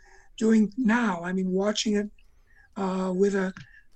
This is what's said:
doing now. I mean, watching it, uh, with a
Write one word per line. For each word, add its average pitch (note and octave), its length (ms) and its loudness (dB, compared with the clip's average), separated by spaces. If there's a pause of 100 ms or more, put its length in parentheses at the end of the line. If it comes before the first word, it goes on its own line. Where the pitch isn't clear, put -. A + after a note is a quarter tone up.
(380)
doing A3 400 4
now. A3 460 0
I F3+ 100 -6
mean, F#3+ 180 -2
watching G#3 460 0
it, G#3 120 -2 (680)
uh, F#3 380 -4
with G3 200 2
a F#3+ 180 -2 (420)